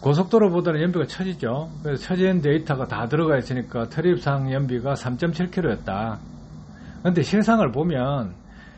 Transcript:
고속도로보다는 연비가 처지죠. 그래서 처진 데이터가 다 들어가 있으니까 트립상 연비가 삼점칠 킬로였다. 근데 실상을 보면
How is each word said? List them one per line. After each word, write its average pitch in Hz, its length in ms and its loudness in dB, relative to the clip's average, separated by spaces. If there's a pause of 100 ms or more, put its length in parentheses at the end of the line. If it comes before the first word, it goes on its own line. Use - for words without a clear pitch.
고속도로보다는 175 800 4
연비가 175 240 0
처지죠. 156 640 -4 (140)
그래서 143 200 -4
처진 185 380 2
데이터가 147 460 2
다 113 200 -4
들어가 156 300 2
있으니까 120 520 -4
트립상 143 600 0
연비가 131 440 0
삼점칠 165 560 -2
킬로였다. 107 680 -2 (840)
근데 175 180 4
실상을 208 500 4
보면 131 640 0 (440)